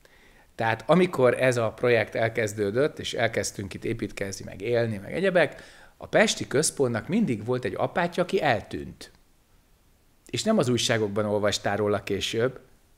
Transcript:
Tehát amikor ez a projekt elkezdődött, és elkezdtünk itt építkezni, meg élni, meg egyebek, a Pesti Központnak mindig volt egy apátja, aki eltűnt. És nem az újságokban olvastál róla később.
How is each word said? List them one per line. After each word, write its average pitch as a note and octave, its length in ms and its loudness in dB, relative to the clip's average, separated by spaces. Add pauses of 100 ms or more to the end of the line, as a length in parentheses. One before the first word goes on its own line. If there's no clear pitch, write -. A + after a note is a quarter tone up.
(580)
Tehát A2+ 280 0
amikor C3 560 4
ez B2+ 140 4
a A2+ 140 0
projekt A#2 440 2
elkezdődött, A2+ 840 0
és - 160 -8
elkezdtünk A2 600 -2
itt - 100 -10
építkezni, G2+ 600 -6
meg E2+ 160 -14
élni, A#2 360 0
meg G2 160 -12
egyebek, E3+ 500 0 (340)
a - 100 -16
Pesti - 400 2
Központnak B2 640 0
mindig D3 360 0
volt B2 200 -2
egy F#2+ 120 -4
apátja, F3 460 -2
aki F3+ 200 -2
eltűnt. G2 680 -4 (1200)
És A#2+ 120 -6
nem G#3+ 160 2
az C#3 100 2
újságokban A2 560 0
olvastál G#2 520 0
róla G#2 260 0
később. A2+ 580 -4 (380)